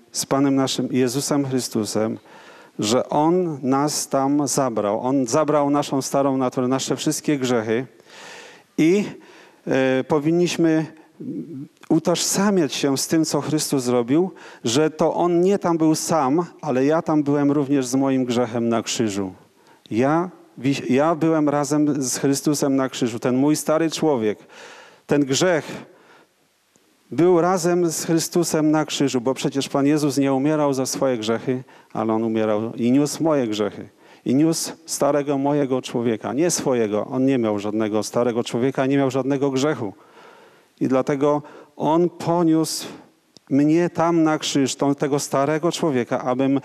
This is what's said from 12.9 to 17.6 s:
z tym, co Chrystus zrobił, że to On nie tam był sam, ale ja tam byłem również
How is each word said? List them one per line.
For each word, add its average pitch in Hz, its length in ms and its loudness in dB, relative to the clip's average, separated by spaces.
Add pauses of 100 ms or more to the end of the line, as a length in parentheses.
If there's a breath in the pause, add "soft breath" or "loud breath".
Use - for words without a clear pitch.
z - 100 -4
tym, 160 180 2
co 151 160 -2
Chrystus 143 420 -2
zrobił, 123 480 2 (320 loud breath)
że 139 260 2
to 156 240 0
On 170 280 2
nie 190 180 4
tam 170 180 0
był 156 180 4
sam, 156 500 0 (160)
ale 135 240 0
ja 156 160 2
tam 156 220 0
byłem 143 280 2
również 139 340 0